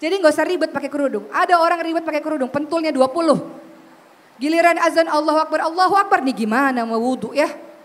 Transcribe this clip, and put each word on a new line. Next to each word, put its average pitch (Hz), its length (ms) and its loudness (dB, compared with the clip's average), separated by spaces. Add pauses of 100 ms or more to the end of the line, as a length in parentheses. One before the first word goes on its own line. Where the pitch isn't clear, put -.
Jadi 349 240 0
nggak 302 80 6
usah 311 160 0
ribet 320 240 -2
pakai 277 160 -6
kerudung. 254 400 -4
Ada 349 320 2
orang 339 160 2
ribet 330 320 -4
pakai 302 160 -4
kerudung, 302 240 -2
pentulnya 302 400 -4
dua 262 240 2
puluh. 320 240 2 (1040)
Giliran 330 400 2
azan 330 320 2
Allahu 302 320 2
Akbar, 311 240 -2
Allahu 359 240 2
Akbar, 392 320 2
nih 226 240 -2
gimana 247 400 0
mau 226 80 -2
wudhu 240 400 -4
ya? 311 160 0 (320)